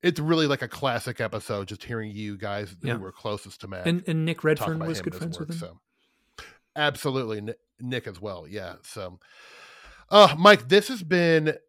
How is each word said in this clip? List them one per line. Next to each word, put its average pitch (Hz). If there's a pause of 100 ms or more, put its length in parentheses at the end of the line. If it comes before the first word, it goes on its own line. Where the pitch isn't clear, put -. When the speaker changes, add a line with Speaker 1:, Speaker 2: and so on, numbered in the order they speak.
Speaker 1:
it's 175
really 160
like 139
a 120
classic 120
episode, 104
just 104
hearing 110
you 104
guys 101
who 139
Speaker 2:
Yeah. 120
Speaker 1:
were 95
closest -
to 95
Mac 92
Speaker 2:
And, 175
and 160
Nick 165
Speaker 1:
talk -
Speaker 2:
Redfern 160
Speaker 1:
about 160
Speaker 2:
was 165
Speaker 1:
him 180
Speaker 2:
good 170
Speaker 1:
and -
his 165
Speaker 2:
friends -
with 151
Speaker 1:
work, 170
Speaker 2:
him. 165
Speaker 1:
so. - (320)
Absolutely. 135
Ni-, 107 (260)
Nick 123
as 92
well. 90
Yeah. 92
So, 92 (920)
uh, 190
Mike, 180
this 202
has 233
been 160 (140)